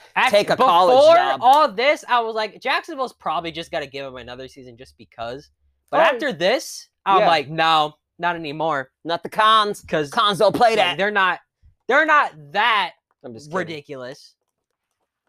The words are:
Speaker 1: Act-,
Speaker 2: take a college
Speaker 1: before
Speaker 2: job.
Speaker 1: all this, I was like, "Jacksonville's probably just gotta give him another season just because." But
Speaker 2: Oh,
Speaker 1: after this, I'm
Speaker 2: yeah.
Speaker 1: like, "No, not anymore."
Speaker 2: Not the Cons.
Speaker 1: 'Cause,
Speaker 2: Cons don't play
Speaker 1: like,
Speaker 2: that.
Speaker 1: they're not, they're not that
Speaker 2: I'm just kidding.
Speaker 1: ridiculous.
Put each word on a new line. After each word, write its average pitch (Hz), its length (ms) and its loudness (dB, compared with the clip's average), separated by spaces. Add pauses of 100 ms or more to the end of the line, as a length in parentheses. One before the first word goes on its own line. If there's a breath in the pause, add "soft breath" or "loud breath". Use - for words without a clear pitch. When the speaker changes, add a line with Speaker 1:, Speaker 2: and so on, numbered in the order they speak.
(160 soft breath)
Speaker 1:
Act-, 226 160 0
Speaker 2:
take 202 180 2
a 165 80 0
college 262 400 4
Speaker 1:
before 311 180 8
Speaker 2:
job. 339 260 0
Speaker 1:
all 269 300 4
this, 269 360 -2
I 240 120 2
was 226 160 -6
like, 214 260 -8
"Jacksonville's 269 520 -6
probably 165 380 -8
just 160 200 -12
gotta 151 160 -8
give 139 180 -12
him 127 120 -16
another 123 300 -16
season 123 300 -20
just - 200 -20
because." 120 520 -14 (400)
But 262 120 0
Speaker 2:
Oh, - 20 4 (120)
Speaker 1:
after 254 180 -4
this, 185 560 -4 (160)
I'm 190 160 2
Speaker 2:
yeah. 202 60 2
Speaker 1:
like, 151 220 0
"No, 160 440 0 (260)
not 175 160 -2
anymore." 151 560 -6 (140)
Speaker 2:
Not 165 180 -6
the - 60 -10
Cons. 214 520 2
Speaker 1:
'Cause, 151 300 -4
Speaker 2:
Cons 208 280 0
don't 196 160 2
play 240 160 4
Speaker 1:
like, 220 60 0
Speaker 2:
that. 175 200 0
Speaker 1:
they're 196 140 -2
not, 185 280 -2 (480)
they're 294 180 2
not 294 260 2 (200)
that 202 420 -2 (300)
Speaker 2:
I'm 127 100 -14
just 110 140 -18
kidding. 160 100 -8
Speaker 1:
ridiculous. 147 800 -12 (920)